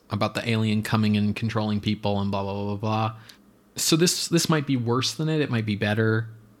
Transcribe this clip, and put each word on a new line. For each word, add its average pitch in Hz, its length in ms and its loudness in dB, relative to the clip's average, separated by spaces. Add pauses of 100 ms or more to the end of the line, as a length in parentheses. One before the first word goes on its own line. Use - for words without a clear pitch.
about 107 260 -2
the - 120 -4
alien 110 360 2
coming 107 320 2
and 104 220 0
controlling 107 420 -2
people 104 400 0
and 98 120 -2
blah, 98 120 -2
blah, 98 100 -4
blah, 101 120 -6
blah, 104 100 -4
blah. 110 380 -2 (640)
So - 180 2
this, 170 320 0
this 165 220 2
might 151 180 2
be 139 80 0
worse 120 380 0
than 156 160 -2
it. 156 100 0
It 143 100 0
might 113 160 0
be 104 120 0
better. 110 500 2 (320)